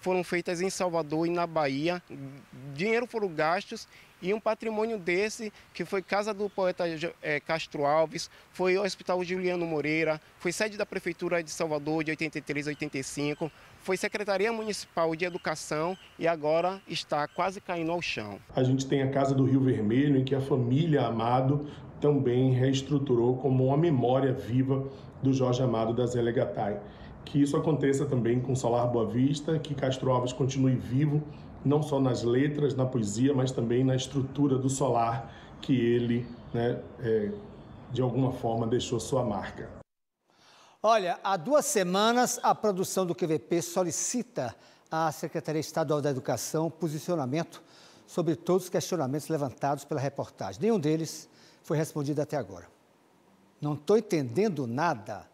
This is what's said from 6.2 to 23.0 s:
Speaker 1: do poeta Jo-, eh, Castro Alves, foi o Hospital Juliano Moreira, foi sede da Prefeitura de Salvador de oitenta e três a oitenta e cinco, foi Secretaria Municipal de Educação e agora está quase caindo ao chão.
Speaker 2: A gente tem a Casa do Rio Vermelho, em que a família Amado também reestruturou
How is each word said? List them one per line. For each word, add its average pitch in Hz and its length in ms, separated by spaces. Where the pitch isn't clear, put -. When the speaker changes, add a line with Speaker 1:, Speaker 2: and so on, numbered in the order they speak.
Speaker 1:
do 196 160
poeta 180 440
Jo-, 156 280
eh, 147 180
Castro 156 460
Alves, 160 420
foi 185 240
o 196 60
Hospital 185 420
Juliano 180 400
Moreira, 156 560
foi 175 160
sede 214 240
da 208 80
Prefeitura 175 580
de 151 80
Salvador 156 540
de 156 60
oitenta 156 260
e 147 60
três 147 240
a 151 40
oitenta 147 280
e 135 40
cinco, 147 480
foi 190 160
Secretaria 208 560
Municipal 190 640
de 165 80
Educação 170 720
e 160 100
agora 170 580
está 151 400
quase 185 360
caindo 170 300
ao 175 100
chão. 104 360
Speaker 2:
A 131 80
gente 131 240
tem 139 140
a 131 100
Casa 135 240
do 131 120
Rio 127 160
Vermelho, 127 560
em 127 60
que 143 100
a 135 60
família 135 680
Amado 127 600
também 127 540
reestruturou 127 840